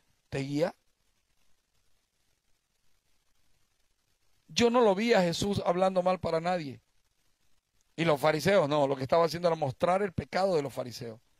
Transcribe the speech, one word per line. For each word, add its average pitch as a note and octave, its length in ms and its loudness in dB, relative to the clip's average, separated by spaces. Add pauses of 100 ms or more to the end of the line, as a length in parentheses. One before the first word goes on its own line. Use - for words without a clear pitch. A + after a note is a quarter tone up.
(280)
¿te C#3+ 100 -8
guía? C#3+ 340 -4 (3750)
Yo A3+ 240 2
no B3 100 4
lo G#3 140 6
vi A3+ 180 0
a G3+ 80 6
Jesús F3+ 460 0
hablando F#3 380 0
mal F#3 160 0
para E3 200 -2
nadie. E3 400 -6 (1160)
Y D#3+ 80 -2
los D3+ 160 2
fariseos, D#3 480 2
no, D3 180 2
lo C#3 80 -2
que C3 80 -6
estaba E3+ 220 2
haciendo E3+ 240 -2
era E3 80 0
mostrar E3+ 460 -2
el G3 100 -4
pecado F#3 420 -2
de D3 80 0
los C3+ 100 -8
fariseos. A#2 460 -12 (220)